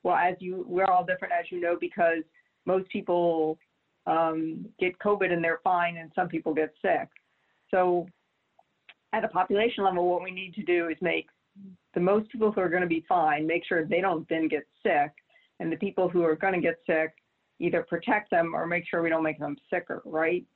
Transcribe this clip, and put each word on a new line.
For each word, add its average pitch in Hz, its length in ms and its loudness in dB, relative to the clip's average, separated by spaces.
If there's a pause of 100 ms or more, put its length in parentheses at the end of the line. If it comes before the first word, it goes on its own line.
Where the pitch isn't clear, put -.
well, 180 140 2
as 175 240 2
you, 185 260 -8
we're 185 200 0
all 180 180 4
different, 185 280 -2
as 175 200 -2
you 175 80 -6
know, 175 180 0
because 170 460 0 (420)
most 185 220 0
people, 170 680 0 (480)
um, 160 600 -2 (140)
get 180 180 -2
covid 196 340 2
and 170 120 0
they're 165 180 0
fine, 175 360 2
and 165 160 -16
some 180 140 0
people 165 260 -4
get 156 280 0
sick. 165 260 0 (640)
So 180 360 2 (1040)
at 214 120 0
a 220 40 -2
population 202 560 0
level, 180 260 2
what 175 120 0
we 185 80 -10
need 185 240 -12
to 208 80 -8
do 170 260 2
is 160 120 -4
make 165 280 -2 (680)
the 180 60 0
most 208 300 2
people 220 200 0
who 208 100 -2
are 180 80 2
gonna 180 180 0
be 165 220 -2
fine, 156 380 2
make 170 180 -2
sure 170 200 0
they 170 160 0
don't 170 280 -2
then 160 200 0
get 147 180 -2 (160)
sick, 151 300 2 (480)
and 165 100 -4
the 156 60 -4
people 185 320 -2
who 175 140 2
are 156 140 4
gonna 185 240 0
get 170 260 0
sick, 160 260 0 (480)
either 170 220 0
protect 208 480 -2
them 165 240 2
or 165 120 -2
make 175 220 -4
sure 170 140 0
we 165 60 0
don't 160 140 2
make 156 160 -2
them 147 180 -6 (140)
sicker, - 340 -4
right? 165 400 -2 (120)